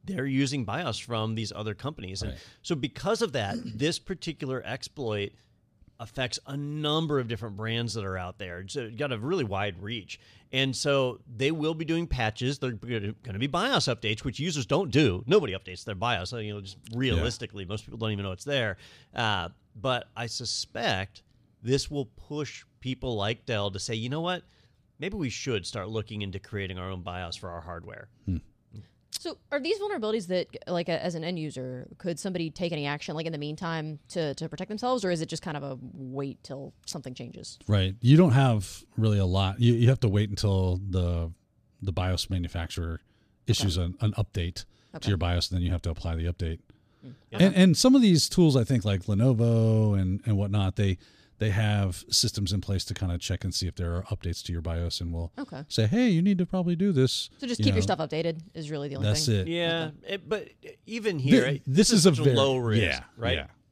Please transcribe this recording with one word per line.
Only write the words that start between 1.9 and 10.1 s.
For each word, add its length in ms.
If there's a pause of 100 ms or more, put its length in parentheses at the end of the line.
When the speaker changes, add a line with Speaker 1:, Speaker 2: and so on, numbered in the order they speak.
Speaker 1:
And 100
Speaker 2:
Right. 80 (220)
Speaker 1:
so 140
because 460
of 120
that, 220 (100)
<clears throat> 0
this 320
particular 680
exploit 680 (680)
affects 360 (100)
a 100
number 640
of 100
different 260
brands 380
that 100
are 140
out 200
there. 300
So 140
you 160
got 160
a 40
really 280
wide 360
reach. 380 (320)